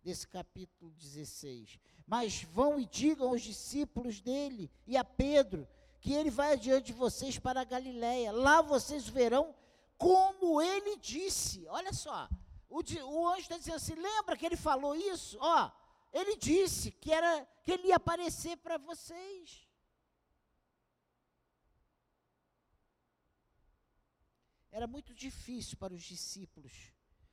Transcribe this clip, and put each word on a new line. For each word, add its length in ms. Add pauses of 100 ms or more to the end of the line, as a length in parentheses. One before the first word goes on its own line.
Desse 240
capítulo 640
dezesseis. 840 (280)
"Mas 360
vão 380
e 60
digam 420
aos 140
discípulos 800
dele 500 (160)
e 100
a 80
Pedro 640 (320)
que 120
ele 180
vai 220
adiante 340
de 60
vocês 460
para 220
a 40
Galiléia. 680
Lá 300
vocês 460
o 40
verão, 420 (440)
como 600
ele 360
disse." 720
Olha 240
só, 360 (400)
o 140
di-, 200
o 260
anjo 200
tá 100
dizendo 180
assim, 180
"Lembra 420
que 100
ele 100
falou 380
isso? 460
Ó, 300 (420)
ele 240
disse 540
que 220
era, 340 (160)
que 100
ele 160
ia 80
aparecer 600
pra 220
vocês." 880 (4000)
Era 140
muito 260
difícil 640
para 160
os 100
discípulos 920 (400)